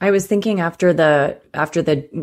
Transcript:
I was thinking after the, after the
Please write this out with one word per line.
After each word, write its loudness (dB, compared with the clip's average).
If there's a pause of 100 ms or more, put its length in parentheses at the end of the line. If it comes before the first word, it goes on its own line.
I 2
was 0
thinking -2
after 0
the, 2 (160)
after -4
the 0 (180)